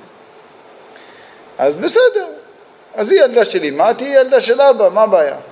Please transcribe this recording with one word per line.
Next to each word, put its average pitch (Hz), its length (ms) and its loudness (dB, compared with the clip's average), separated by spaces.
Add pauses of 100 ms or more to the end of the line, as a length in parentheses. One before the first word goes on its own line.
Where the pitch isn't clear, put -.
(1600)
אז 143 200 -2
בסדר. 415 500 0 (680)
אז 220 160 -4
היא 359 120 4
ילדה 233 220 2
של 185 180 -4
אמא, 151 280 -2
את - 80 -6
היא 277 180 -2
ילדה 254 240 2
של 247 200 -2
אבא, 233 280 4
מה 202 120 0
הבעיה? 170 340 0 (160)